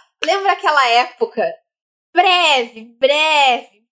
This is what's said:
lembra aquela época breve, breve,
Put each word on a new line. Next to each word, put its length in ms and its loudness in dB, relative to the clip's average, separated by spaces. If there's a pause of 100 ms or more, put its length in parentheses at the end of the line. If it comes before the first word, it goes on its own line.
(240)
lembra 280 0
aquela 380 0
época 520 -2 (720)
breve, 840 0
breve, 680 0 (260)